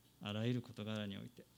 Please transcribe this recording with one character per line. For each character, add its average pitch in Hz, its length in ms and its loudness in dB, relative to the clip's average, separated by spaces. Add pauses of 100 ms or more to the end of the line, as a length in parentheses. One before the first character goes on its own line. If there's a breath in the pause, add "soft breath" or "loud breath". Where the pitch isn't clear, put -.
(240)
あ 104 100 2
ら 110 120 2
ゆ 123 100 6
る 120 60 2
事 110 220 -6
柄 107 240 0
に 98 100 -4
お 104 40 -6
い - 20 -8
て。 - 220 -14 (120)